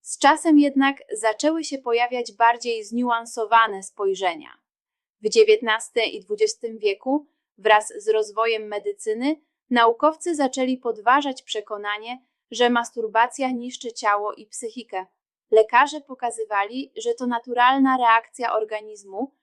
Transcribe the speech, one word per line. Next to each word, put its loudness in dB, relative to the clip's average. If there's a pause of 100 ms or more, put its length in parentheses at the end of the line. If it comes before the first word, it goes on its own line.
Z -12
czasem 6
jednak 4 (160)
zaczęły -2
się -8
pojawiać -2
bardziej 0
zniuansowane 0
spojrzenia. -4 (680)
W -2
dziewiętnastym 2
i -6
dwudziestym -4
wieku -2 (320)
wraz 2
z -10
rozwojem -2
medycyny -6 (340)
naukowcy 2
zaczęli -2
podważać -2
przekonanie, -10 (260)
że 2
masturbacja 0
niszczy -8
ciało -2
i -18
psychikę. -10 (440)
Lekarze 4
pokazywali, -6
że -4
to -8
naturalna 2
reakcja 0
organizmu -8